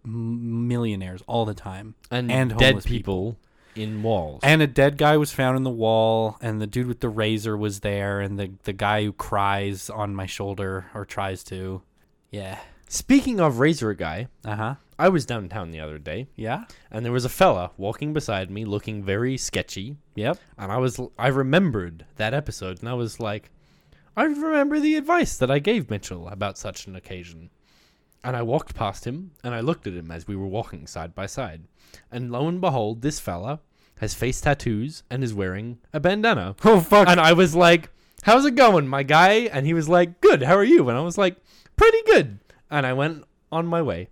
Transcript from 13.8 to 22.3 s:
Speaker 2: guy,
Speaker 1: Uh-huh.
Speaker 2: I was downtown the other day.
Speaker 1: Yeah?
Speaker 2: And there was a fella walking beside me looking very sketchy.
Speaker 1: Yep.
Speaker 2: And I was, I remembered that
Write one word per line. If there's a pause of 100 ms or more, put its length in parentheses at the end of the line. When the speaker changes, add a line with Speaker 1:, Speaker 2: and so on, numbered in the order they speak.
Speaker 2:
guy, (160)
Speaker 1:
Uh-huh. (200)
Speaker 2:
I
was
downtown
the
other
day.
Speaker 1:
Yeah? (220)
Speaker 2:
And
there
was
a
fella
walking
beside
me
looking
very
sketchy. (180)
Speaker 1:
Yep. (180)
Speaker 2:
And
I
was, (180)
I
remembered
that